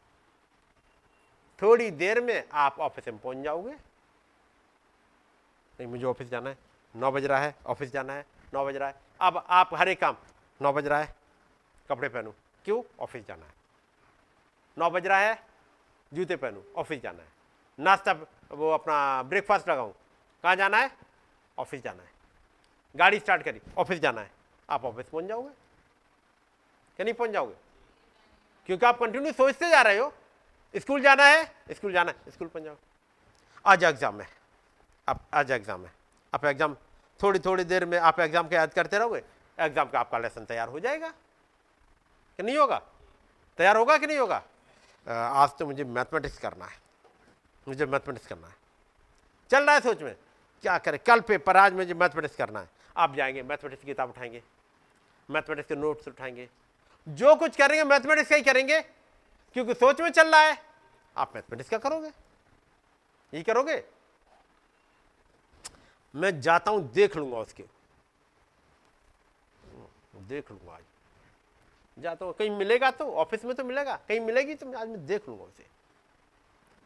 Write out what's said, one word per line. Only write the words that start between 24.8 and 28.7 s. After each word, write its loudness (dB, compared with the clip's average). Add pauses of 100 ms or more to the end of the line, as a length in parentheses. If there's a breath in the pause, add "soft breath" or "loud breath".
ऑफिस -10
पहुंच -8
जाओगे, -10 (1500)
क्या -6
नहीं -4
पहुंच -4
जाओगे? -4 (1120)
क्योंकि 2